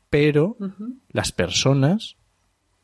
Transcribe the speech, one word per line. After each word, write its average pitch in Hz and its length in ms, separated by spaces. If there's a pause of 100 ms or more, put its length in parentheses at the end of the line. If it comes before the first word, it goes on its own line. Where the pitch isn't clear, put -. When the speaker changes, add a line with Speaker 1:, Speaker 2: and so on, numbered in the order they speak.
(100)
Speaker 1:
pero 151 500
Speaker 2:
Ujú. 208 380 (100)
Speaker 1:
las - 240
personas 139 880 (640)